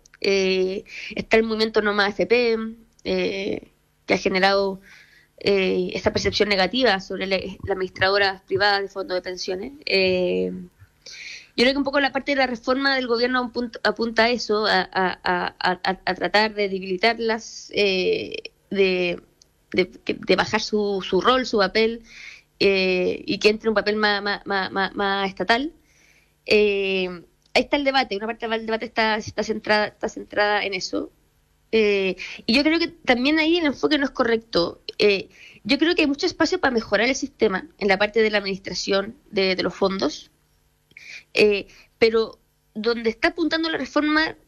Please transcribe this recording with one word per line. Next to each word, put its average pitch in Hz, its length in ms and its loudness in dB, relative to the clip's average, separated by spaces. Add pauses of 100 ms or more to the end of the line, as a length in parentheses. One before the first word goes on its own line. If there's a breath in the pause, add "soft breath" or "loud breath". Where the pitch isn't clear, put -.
(260)
Eh, 190 600 0 (280 loud breath)
está - 220 -2
el 226 80 6
movimiento 220 380 0
No 208 120 2
Más 202 120 2
A 202 60 0
F 190 140 -2
P, 233 320 2 (460)
eh, 190 680 -4 (320)
que - 80 0
ha 294 40 2
generado, 196 640 2 (580 loud breath)
eh, 190 560 0
esta 214 200 -2
percepción 196 340 0
negativa 196 540 2
sobre 190 260 -8
la, 190 100 0
las 190 340 -8
administradoras 190 720 0
privadas 202 400 2
de 190 40 -6
fondos 190 280 -6
de 180 60 -2
pensiones. 190 520 -8 (120)
Eh, 185 680 2 (1040 loud breath)
yo 220 80 4
creo 269 80 4
que 277 40 -4
un 277 60 2
poco 277 160 0
la 269 140 0
parte 277 180 -2
de 269 60 0
la 262 100 2
reforma 262 480 0
del 254 120 -2
gobierno 247 440 0
apunt-, 240 320 -6
apunta 226 400 0
a 233 60 4
eso, 220 360 0
a, 190 140 2
a, 185 440 -2
a, 180 360 -2
a, 185 460 -2
a 185 100 -2
tratar 208 380 0
de 202 160 -2
debilitarlas, 220 1080 -2
eh, 185 800 0 (160)
de, 185 520 2 (520)
de, - 180 0 (140)
de - 320 0
bajar 214 240 0
su, 202 440 -2
su 185 140 2
rol, 247 260 2
su 226 120 -2
papel, 220 440 2 (600 loud breath)
eh, 185 640 2
y 196 140 -4
que 214 100 4
entre 220 180 -2
un 220 80 2
papel 208 220 0
más, 208 260 0
más, 202 220 -4
más, 196 260 -2
más, 190 240 -2
más 196 320 -2
estatal. 233 460 -2 (720 soft breath)
Eh, 196 640 2 (460)
ahí 247 60 2
está - 160 0
el 285 60 0
debate, 262 340 0
una 214 80 -6
parte 226 220 -6
del 226 180 -4
debate 220 200 -4
está, 220 300 0
está 214 280 -4
centrada, 214 420 0
está - 240 -8
centrada 208 540 -2
en 196 100 -4
eso. - 380 -6 (600)
Eh, 202 440 2 (320 loud breath)
y 226 80 4
yo 285 80 4
creo 311 160 2
que 330 80 -2
también 269 500 0
ahí 320 200 4
el 320 100 0
enfoque 285 320 0
no 285 60 0
es 262 40 -2
correcto. 226 720 -2 (160)
Eh, 202 320 2 (340 loud breath)
yo 269 140 2
creo 330 160 2
que 349 80 0
hay 302 60 4
mucho 277 180 -2
espacio 339 340 0
para 262 140 0
mejorar 220 340 0
el 262 80 0
sistema 208 520 -2 (100)
en 202 120 -2
la 185 100 4
parte 214 240 2
de 214 80 0
la 208 80 2
administración 196 760 -4 (140)
de, 190 260 0
de 185 60 -4
los 180 140 -4
fondos, 196 560 -2 (1040 loud breath)
eh, 208 320 4 (320 loud breath)
pero 226 400 2 (340)
donde 226 380 -2
está - 160 0
apuntando 320 420 -2
la 320 80 -4
reforma, 302 580 0 (120)